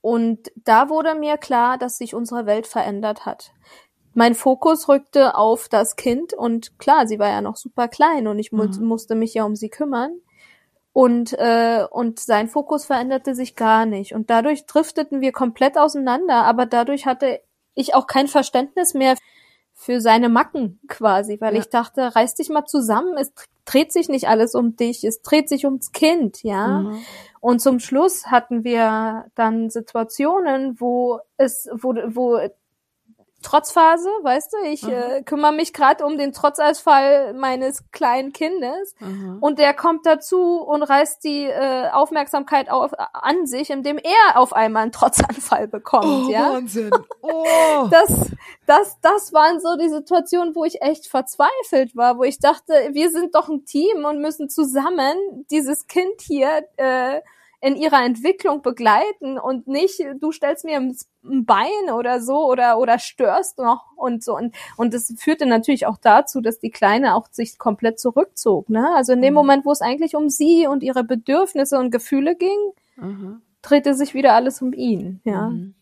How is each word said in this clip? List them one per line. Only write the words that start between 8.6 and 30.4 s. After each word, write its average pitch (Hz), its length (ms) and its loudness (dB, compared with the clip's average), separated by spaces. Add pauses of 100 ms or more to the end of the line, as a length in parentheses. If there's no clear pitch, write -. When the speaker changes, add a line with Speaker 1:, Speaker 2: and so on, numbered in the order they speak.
Speaker 2:
Mhm. 196 200 -4
Speaker 1:
musste 226 280 -4
mich 226 200 -2
ja 220 100 0
um 214 100 -4
sie 214 140 -10
kümmern. 277 420 -4 (800)
Und, 240 400 2
äh, 233 560 2
und 233 300 -6
sein 220 300 0
Fokus 294 360 -4
veränderte 262 500 -2
sich 254 200 -8
gar 220 300 4
nicht. 202 300 -6
Und 220 140 -6
dadurch 262 360 2
drifteten 302 560 -2
wir 262 100 0
komplett 262 460 0
auseinander, 285 680 2
aber 233 200 2
dadurch 247 400 -2
hatte 262 360 -2 (340)
ich 269 200 -2
auch 262 120 2
kein 277 200 0
Verständnis 277 680 0
mehr 262 220 2 (580)
für 247 280 -4
seine 226 280 4
Macken 233 500 0 (100)
quasi, 208 500 0
weil 220 160 -2
Speaker 2:
Ja. 220 60 0
Speaker 1:
ich - 80 -12
dachte, 240 460 -2
„Reiß 233 200 2
dich 311 140 -6
mal 302 160 -2
zusammen, 277 520 -2
es 269 160 -6
dr-, - 120 -20 (200)
dreht 311 280 0
sich 339 160 0
nicht 269 180 -2
alles 226 280 2
um 233 200 0
dich, 240 300 -4
es 226 160 -4
dreht 302 260 2
sich 285 180 -2
ums 269 280 -4
Kind“, 311 500 0
ja. 196 380 -2
Speaker 2:
Mhm. 214 240 -8 (340)
Speaker 1:
Und 240 220 0
zum 254 180 2
Schluss 330 480 0
hatten 240 380 0
wir 220 600 0 (100)
dann 226 340 0
Situationen, 269 1120 -2